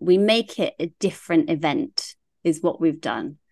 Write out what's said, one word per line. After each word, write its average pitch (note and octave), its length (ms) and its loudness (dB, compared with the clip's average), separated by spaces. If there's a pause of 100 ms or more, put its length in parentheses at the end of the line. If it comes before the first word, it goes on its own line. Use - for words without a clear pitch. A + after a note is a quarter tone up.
we F3+ 180 4
make G#3+ 400 2
it F#3 200 -2
a D#3+ 80 -4 (140)
different E3 480 0
event D3+ 680 -2 (300)
is E3 180 0
what - 180 -2
we've D#3 200 0
done. A#2+ 380 -6 (120)